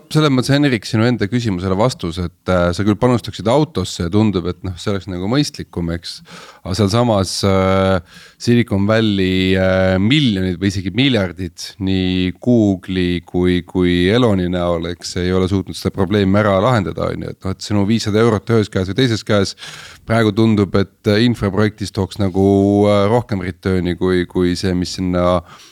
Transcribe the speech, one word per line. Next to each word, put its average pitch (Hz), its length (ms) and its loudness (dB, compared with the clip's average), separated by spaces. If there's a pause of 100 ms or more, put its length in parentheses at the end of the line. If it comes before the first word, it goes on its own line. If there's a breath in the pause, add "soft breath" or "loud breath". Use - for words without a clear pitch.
(120)
selles 151 180 2
mõttes, 127 240 0
Henrik, 139 320 2
sinu 110 220 2
enda 107 180 0
küsimusele 95 520 -2
vastus, 92 440 -2
et, - 300 -6
äh, 87 240 2
sa 101 100 -2
küll 104 140 2
panustaksid 110 500 -2
autosse 131 540 -2
ja 85 80 -4
tundub, 101 340 2
et 90 160 -6
noh, 90 160 -8
see 107 140 -4
oleks 98 180 -6
nagu 90 200 -6
mõistlikum, 90 640 -4
eks. - 240 -12 (400 loud breath)
Aga 90 160 -8
sealsamas, 107 560 0 (160)
äh, 95 720 0 (180)
Silicon 107 480 0
Valley, 95 720 2
äh, 92 420 2
miljonid 98 600 0
või 98 100 0
isegi 95 240 -6
miljardid 95 680 -2 (160)
nii 92 580 0
Google'i 92 880 0
kui, 90 400 0
kui 90 300 0 (160)
Eloni 107 400 2
näol, 87 400 -2
eks, - 240 -12
ei 90 160 -2
ole 92 180 2
suutnud 92 280 -4
seda - 180 -6
probleemi 98 420 2
ära 101 240 2
lahendada, 90 480 0
on 82 160 -8
ju. - 80 -10
Et - 100 -16
noh, 95 120 -6
et - 100 -14
sinu 101 220 0
viissada 107 340 0
eurot 113 320 0
ühes 110 160 2
käes 95 220 -2
või 107 80 -2
teises 117 260 0
käes 101 300 0 (500 loud breath)
praegu 113 300 2
tundub, 107 420 2
et, 98 160 -2 (140)
äh, 107 180 2
infraprojektis 104 680 -2
tooks 95 260 -4
nagu, 95 240 2 (400)
äh, 101 240 2
rohkem 110 320 -2
return'i 90 560 -2
kui, 92 280 0
kui 90 300 0
see, 92 180 -2
mis 90 260 -4
sinna 90 400 2 (300 loud breath)